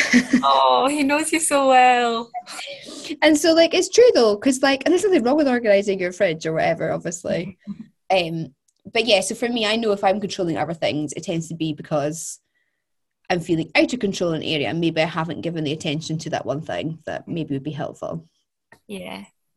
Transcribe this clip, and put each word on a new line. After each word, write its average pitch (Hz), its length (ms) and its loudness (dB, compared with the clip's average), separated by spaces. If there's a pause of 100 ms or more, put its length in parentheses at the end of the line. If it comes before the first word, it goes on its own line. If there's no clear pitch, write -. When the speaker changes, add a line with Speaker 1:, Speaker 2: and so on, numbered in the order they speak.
(400)
Speaker 1:
<laughs> - 40 -2
Speaker 2:
Oh, 269 460 4
he 294 140 0
knows 294 280 0
you 311 80 0
so 277 300 2
well. 240 600 4 (920)
Speaker 1:
And 302 160 6
so, 320 160 4
like, 330 200 6
it's 359 160 0
true 480 240 8
though, 226 240 4
'cause, 262 240 0
like, 269 240 2
and 294 60 2
there's 359 120 2
nothing 359 200 4
wrong 254 140 2
with 302 100 2
organising 208 520 2
your 180 120 -2
fridge 170 340 -2
or 160 80 -2
whatever, 165 380 0
obviously. 170 720 -6
Speaker 2:
<laughs> - 40 -18 (460)
Speaker 1:
Um, 165 400 -2 (380)
but 226 140 0
yeah, 202 160 4
so 214 140 -6
for 240 120 -4
me, 240 180 -4
I 214 120 0
know 220 160 -2
if 202 100 -4
I'm 202 160 2
controlling 180 380 -4
other 160 160 -4
things, 143 400 -4
it - 100 -10
tends 165 240 -6
to 170 80 -10
be 160 160 -4
because 151 680 -6 (920)
I'm 180 100 0
feeling 165 340 -2
out - 200 2
of 247 80 -6
control 185 320 -2
in 156 80 -4
an - 80 -8
area 143 180 -2
and 160 140 -2
maybe 160 200 0
I 160 40 2
haven't 165 340 -6
given 165 240 -6
the 143 80 -4
attention 156 460 -6
to 160 140 -8
that - 140 -4
one 131 160 -6
thing 139 440 -8
that 80 240 -10
maybe 156 240 -6
would 139 100 -6
be 147 80 -8
helpful. - 560 -10 (600)
Speaker 2:
Yeah. 190 360 -14 (340)